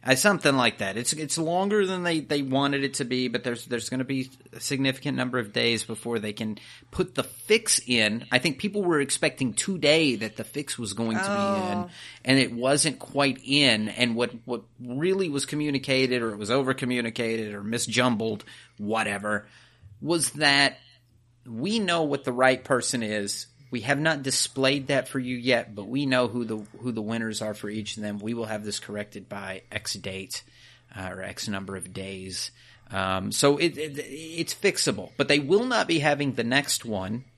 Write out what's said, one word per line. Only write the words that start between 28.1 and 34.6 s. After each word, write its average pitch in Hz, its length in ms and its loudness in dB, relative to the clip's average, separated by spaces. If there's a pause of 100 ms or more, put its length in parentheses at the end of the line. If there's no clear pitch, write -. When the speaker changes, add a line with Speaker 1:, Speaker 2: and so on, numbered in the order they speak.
Speaker 1:
We 113 160 -4
will 117 100 -4
have 107 180 -6
this 104 160 -6
corrected 104 480 -10
by 95 440 -10
X 107 240 -6
date, 95 480 -10 (520)
uh, 92 160 -8
or 92 120 -10
X - 240 -8
number 98 280 -6
of 92 160 -10
days. 95 600 -8 (400)
Um, 95 400 0
so 143 260 4
it, 160 220 0
it, 147 180 -6
it's 160 560 -8
fixable, - 640 0